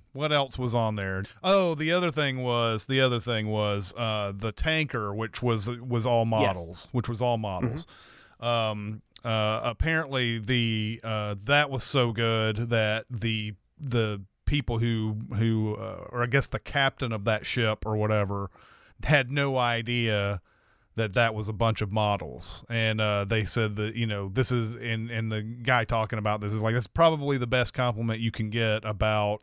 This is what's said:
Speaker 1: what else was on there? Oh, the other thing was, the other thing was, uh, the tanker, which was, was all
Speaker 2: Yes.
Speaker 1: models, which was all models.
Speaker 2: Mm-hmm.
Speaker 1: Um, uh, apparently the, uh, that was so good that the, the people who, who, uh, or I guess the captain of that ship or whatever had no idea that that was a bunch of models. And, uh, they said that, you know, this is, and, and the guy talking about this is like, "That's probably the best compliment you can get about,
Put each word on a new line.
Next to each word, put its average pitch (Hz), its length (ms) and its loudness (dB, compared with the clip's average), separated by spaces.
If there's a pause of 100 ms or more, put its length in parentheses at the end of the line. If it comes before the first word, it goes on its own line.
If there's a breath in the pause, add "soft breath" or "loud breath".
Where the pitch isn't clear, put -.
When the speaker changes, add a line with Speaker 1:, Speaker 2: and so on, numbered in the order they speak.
(120)
Speaker 1:
what 151 200 -2
else 139 260 2
was 123 160 -2
on 110 220 2
there? 95 260 -2 (200 loud breath)
Oh, 185 320 4
the 156 180 0
other 180 180 2
thing 135 320 -2
was, 117 440 0
the 135 140 2
other 123 200 4
thing 110 280 -2
was, 104 480 0
uh, 107 400 -2
the 107 160 -4
tanker, 139 600 -2
which 110 280 -6
was, 113 260 2
was 120 380 -2
all 117 180 4
Speaker 2:
Yes. 113 60 0
Speaker 1:
models, 92 600 0
which 120 160 0
was 113 140 -4
all 120 160 2
models. 110 480 -4 (540 loud breath)
Speaker 2:
Mm-hmm. - 60 -14
Speaker 1:
Um, 107 560 -2 (220)
uh, 110 400 0
apparently 131 760 0
the, 113 640 0
uh, 107 400 -2
that 143 260 4
was 131 140 -4
so 123 280 2
good 110 440 0 (140)
that 110 400 0
the, 110 440 -4 (240)
the 113 440 0 (240)
people 135 320 0
who, 113 380 0 (200)
who, 107 400 2
uh, 98 340 -10
or 120 120 -2
I 120 40 0
guess 127 220 2
the - 100 -6
captain 135 540 -2
of 104 140 -4
that 107 200 2
ship 110 400 0
or 110 100 0
whatever 101 540 0 (540 loud breath)
had 139 260 4
no 139 280 0
idea 117 800 0 (560 soft breath)
that 110 180 -2
that 113 200 4
was 107 140 -4
a 110 40 -4
bunch 110 300 2
of 98 100 -4
models. 101 760 -2
And, 113 320 0
uh, 104 240 2
they 107 200 2
said 107 320 0
that, 107 180 -4
you 117 120 0
know, 101 220 -4
this 113 220 2
is, 117 220 0
and, 113 380 -6
and 113 200 -4
the 107 120 -2
guy 117 420 0
talking 110 340 -2
about 104 220 0
this 104 120 -2
is 110 80 -2
like, 113 140 2
"That's 120 140 -2
probably 147 500 4
the 123 80 -2
best 123 260 0
compliment 113 480 -2
you 113 120 0
can 107 180 -4
get 110 340 0
about, 107 580 2